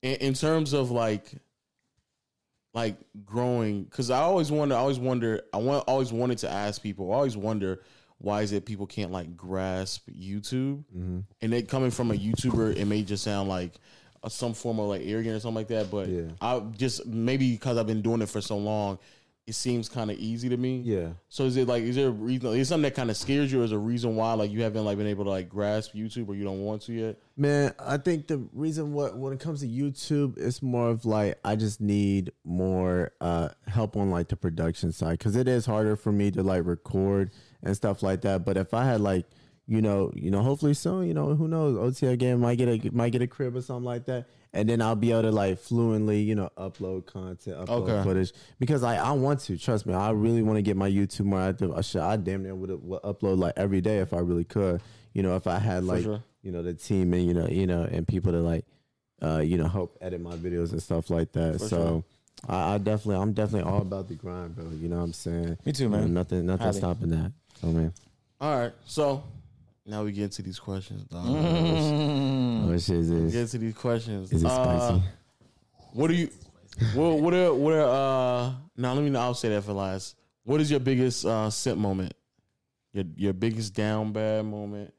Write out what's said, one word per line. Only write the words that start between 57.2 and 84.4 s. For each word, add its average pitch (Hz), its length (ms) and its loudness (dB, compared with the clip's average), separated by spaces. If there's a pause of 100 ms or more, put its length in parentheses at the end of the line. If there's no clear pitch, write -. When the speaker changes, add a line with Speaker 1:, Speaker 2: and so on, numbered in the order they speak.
Speaker 2:
you 87 80 4
know, 85 140 2
you 95 200 0
know, 87 180 2
and 82 220 -2
people 90 260 2
to, 85 100 2
like, 82 240 0 (560)
uh, 78 160 0
you 78 180 2
know, 80 120 2
help 90 340 -4
edit 90 180 -6
my 85 160 -10
videos 85 360 -2
and 82 100 -4
stuff - 260 -2
like 82 240 0
that. 80 280 0
Speaker 1:
For - 80 -4
Speaker 2:
So 87 100 0
Speaker 1:
sure. 82 260 0 (440)
Speaker 2:
I, 92 260 0
I 104 40 2
definitely, 104 440 0
I'm 107 100 0
definitely 101 380 0
all 101 100 2
about 95 280 -4
the 110 80 -10
grind, 87 400 -10
bro. 82 140 -10
You 80 180 -6
know 87 100 -2
what 87 60 -2
I'm 85 100 -6
saying? 85 500 -4
Speaker 3:
Me 151 80 -2
too, 135 120 -2
Speaker 2:
You 117 60 0
know, 104 80 2
Speaker 3:
man. 107 160 2
Speaker 2:
nothing, 87 300 0
nothing 92 220 0
Speaker 3:
Highly. 101 120 0
Speaker 2:
stopping 90 320 -2
that. 82 220 0 (280)
So, 85 80 -2
man. 82 260 0 (460)
Speaker 1:
All 147 180 0
right, 120 140 -2 (120)
so 143 380 0 (640)
now 107 180 -4
we 104 80 -2
get 104 120 -2
into 101 180 -6
these 92 180 -8
questions, 98 440 -8
dog. 87 220 -10
Speaker 3:
Mm. 147 1500 2
Speaker 2:
Oh, 87 60 4
shit, 87 180 0
Speaker 1:
We 85 40 4 (260)
Speaker 2:
is 82 60 0
Speaker 1:
get 117 100 0
into 117 160 -4
these 110 160 -4
questions. 113 580 -2
Speaker 2:
Is - 100 4
it - 40 4
Speaker 1:
Uh, 123 420 4
Speaker 2:
spicy? 90 140 4 (920)
Speaker 1:
what 151 160 2
do 165 60 4
you, 170 140 2 (640)
what, 156 260 4
what 170 140 4
are, 180 200 6
what 143 200 4
are, 131 760 4
uh, 131 40 -4 (240)
now 123 180 0
let 143 100 2
me, 139 120 2
I'll 123 180 0
say 117 160 -2
that 104 120 2
for 104 100 -6
last. 98 440 -4 (280)
What 143 160 2
is 147 100 2
your 143 100 4
biggest, 127 440 2
uh, 107 260 2
simp 107 280 -2
moment? 95 360 0 (800)
Your, 98 120 -2 (120)
your 98 160 0
biggest 110 420 -2
down 107 380 0
bad 110 340 0